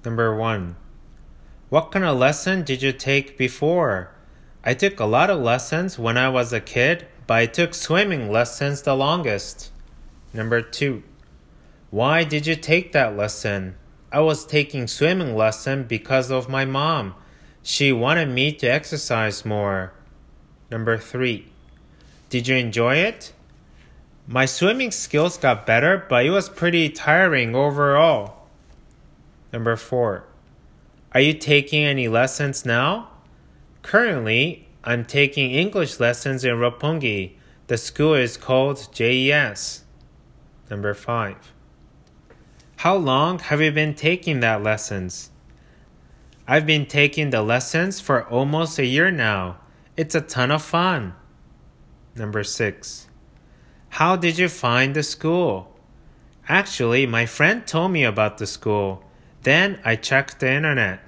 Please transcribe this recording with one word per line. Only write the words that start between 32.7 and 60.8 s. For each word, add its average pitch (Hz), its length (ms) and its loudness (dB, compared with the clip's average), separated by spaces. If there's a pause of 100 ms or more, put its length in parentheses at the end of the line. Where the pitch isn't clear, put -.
Currently, 147 840 0 (160)
I'm 120 220 -2
taking 139 440 0
English 175 500 -2
lessons 123 440 0
in 123 100 2
Roppongi. 120 800 -2 (340)
The 120 120 -2
school 151 360 0
is 127 240 0
called 131 560 0
J 117 200 2
E 131 180 2
S. 135 540 -2 (840)
Number 104 240 -2
five, 107 580 -6 (1300)
how 180 180 2
long 160 440 2
have 147 200 -2
you 156 120 2
been 151 240 0
taking 165 460 -2
that 110 200 2
lessons? 104 720 -6 (1160)
I've 151 200 4
been 151 180 2
taking 143 460 0
the 113 100 2
lessons 143 580 0
for 123 300 0
almost 147 480 0
a 135 80 0
year 151 240 2
now. 104 480 -2 (400)
It's 160 160 -4
a 160 80 2
ton 127 300 -2
of 156 100 0
fun. 165 540 -2 (1000)
Number 107 280 -4
six, - 640 -6 (840)
how 175 260 2
did 170 220 0
you 180 100 2
find 131 480 0
the 156 60 -2
school? 151 720 -2 (720)
Actually, 135 600 2
my 117 180 0
friend 185 400 0
told 175 260 0
me 160 120 2
about 107 340 0
the 107 80 -6
school. 101 580 -4 (400)
Then 175 420 2
I 113 100 2
checked 139 460 -2
the 131 100 0
internet. 131 560 0